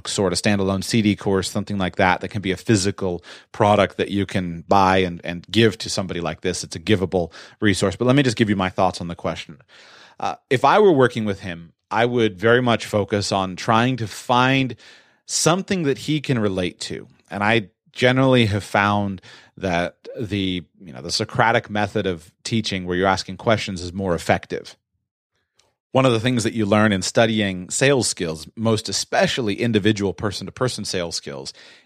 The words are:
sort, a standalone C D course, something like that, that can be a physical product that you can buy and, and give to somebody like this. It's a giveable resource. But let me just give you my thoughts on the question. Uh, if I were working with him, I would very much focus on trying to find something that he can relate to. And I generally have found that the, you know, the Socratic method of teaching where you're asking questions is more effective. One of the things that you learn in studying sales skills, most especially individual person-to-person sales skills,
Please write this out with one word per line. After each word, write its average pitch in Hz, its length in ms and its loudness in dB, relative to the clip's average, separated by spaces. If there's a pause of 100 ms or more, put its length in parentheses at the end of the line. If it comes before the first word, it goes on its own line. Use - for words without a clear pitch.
sort, 95 280 -2
a - 20 -2
standalone 98 480 0
C 117 180 0
D 101 140 2
course, 95 340 -2
something 101 300 -6
like 90 160 -2
that, 92 260 4
that 95 80 -10
can 98 140 -8
be 95 80 -2
a 87 60 -2
physical 95 640 0 (300)
product 104 440 2
that 85 140 -2
you 98 160 0
can 87 400 -6
buy 95 300 6
and, 87 260 0
and 85 260 -10
give 107 300 2
to - 100 -10
somebody 90 320 -6
like 80 200 -6
this. 90 220 -4
It's - 120 -14
a 90 40 -10
giveable 90 540 0 (260)
resource. 98 360 2
But 120 100 -4
let 127 100 4
me 147 60 4
just 123 160 0
give 104 140 2
you 101 40 2
my 95 140 -2
thoughts 92 320 -2
on 87 60 -10
the 85 80 -10
question. 80 420 -8 (640)
Uh, 98 160 -6 (160)
if 127 120 0
I 151 140 6
were 202 160 6
working 120 320 2
with 101 140 -4
him, 85 320 -12 (200)
I 110 140 2
would 113 340 0
very 117 240 4
much 117 240 0
focus 101 440 -2
on 95 240 -2
trying 120 420 2
to 117 100 -8
find 127 680 0 (520)
something 180 560 0
that 135 160 -2
he 151 200 -2
can 135 200 -2
relate 95 420 -2
to. 50 260 -10 (220)
And 101 140 -6
I 110 260 0 (220)
generally 127 560 4
have 98 160 -2
found 101 580 0 (340)
that 87 400 -2 (240)
the, 95 460 -4 (180)
you 85 80 -20
know, 64 120 -16
the 85 80 -8
Socratic 113 580 0
method 104 380 -2
of 85 260 -6 (100)
teaching 101 420 -4
where 90 120 -2
you're 95 100 2
asking 95 300 -2
questions 101 440 -2
is 87 120 -10
more 92 220 -2
effective. - 600 -4 (1160)
One 131 160 4
of 127 40 4
the 113 80 2
things 120 240 0
that 104 100 -2
you 107 120 0
learn 107 260 4
in 92 120 -2
studying 107 640 0
sales 135 380 2
skills, 80 480 -6
most 110 340 -2
especially - 720 -2
individual 104 500 2
person-to-person 101 760 -6
sales 85 300 -4
skills, 69 380 -10 (320)